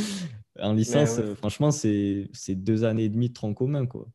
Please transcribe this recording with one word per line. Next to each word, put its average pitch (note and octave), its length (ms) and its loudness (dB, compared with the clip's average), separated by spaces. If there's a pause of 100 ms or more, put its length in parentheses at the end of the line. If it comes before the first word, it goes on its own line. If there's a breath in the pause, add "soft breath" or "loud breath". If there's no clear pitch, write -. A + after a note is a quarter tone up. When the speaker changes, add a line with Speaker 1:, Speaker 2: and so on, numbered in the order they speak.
Speaker 1:
<laughs> F#3 560 -10
en G#2+ 120 0
licence, A#2 460 4
Speaker 2:
Mais A2+ 60 0
ouais. G#2 60 -4
Speaker 1:
euh... G2+ 60 -6
franchement, C#3+ 340 0
c'est, G2+ 640 0
c'est - 240 -6
deux G#2+ 280 2
années A2+ 200 2
et A2 40 2
demie A#2 200 0
de A#2+ 60 -14
tronc G#2+ 200 -4
commun, C3+ 320 -2
quoi. » A2+ 280 -10